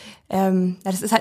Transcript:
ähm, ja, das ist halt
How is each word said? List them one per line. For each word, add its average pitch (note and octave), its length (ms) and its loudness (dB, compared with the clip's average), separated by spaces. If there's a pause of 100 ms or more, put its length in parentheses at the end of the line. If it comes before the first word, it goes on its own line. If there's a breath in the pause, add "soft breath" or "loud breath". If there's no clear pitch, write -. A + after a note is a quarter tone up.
(300 loud breath)
ähm, F#3+ 540 2
ja, F#3+ 60 -4
das F#3 120 -4
ist G#3+ 100 -2
halt A3 80 4